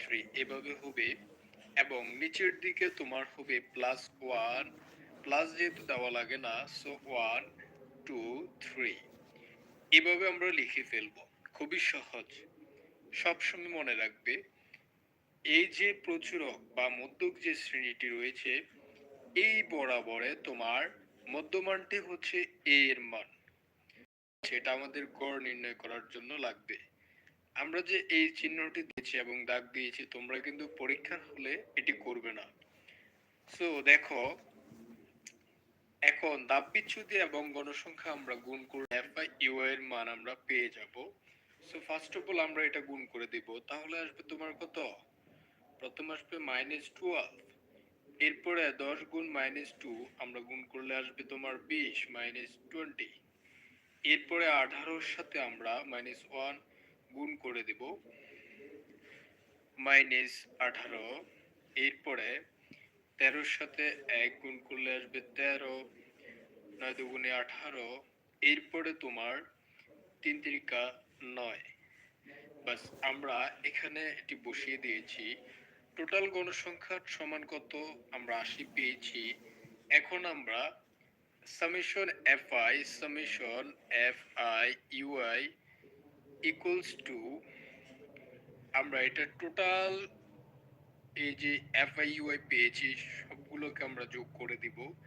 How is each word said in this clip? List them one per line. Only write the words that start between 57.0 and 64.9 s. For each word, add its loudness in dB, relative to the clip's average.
গুণ -6
করে -4
দেব, -6
মাইনাস 8
আঠারো, -4
এরপরে -2
তেরোর 4
সাথে -4
এক 0
গুণ -8
করলে -4